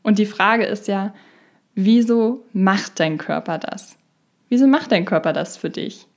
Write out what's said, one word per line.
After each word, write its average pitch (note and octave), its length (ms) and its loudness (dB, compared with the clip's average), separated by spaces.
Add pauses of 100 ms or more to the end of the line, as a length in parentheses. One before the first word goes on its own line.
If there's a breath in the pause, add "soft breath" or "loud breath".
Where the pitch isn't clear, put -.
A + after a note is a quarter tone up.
Und G#3+ 160 2
die G#3 80 2
Frage G#3 400 0
ist - 220 -6
ja, G3+ 260 -4 (640 soft breath)
wieso A3+ 680 2 (100)
macht F#3+ 460 0
dein D#3 200 0
Körper D#3+ 400 -6
das? - 380 -14 (520)
Wieso B3 160 4
macht C#4+ 260 2
dein F#3 140 2
Körper D#3+ 260 0
das D3+ 260 -6
für - 120 -6
dich? - 480 -10